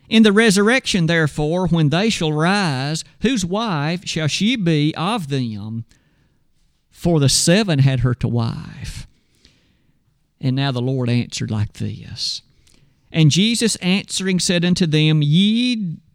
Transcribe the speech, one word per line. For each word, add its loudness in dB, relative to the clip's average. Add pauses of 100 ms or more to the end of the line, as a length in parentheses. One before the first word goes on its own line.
"In 6
the 6
resurrection, 2
therefore, 0
when 2
they 0
shall -2
rise, -2 (180)
whose 0
wife -4
shall -4
she 0
be 0
of -4
them? -6 (1040)
For 0
the 4
seven 2
had 2
her 2
to -4
wife." -6 (1300)
And -2
now -2
the -4
Lord -2
answered -2
like -4
this. -8 (680)
And 4
Jesus 2
answering -2
said 0
unto 2
them, 2
"Ye, 0 (180)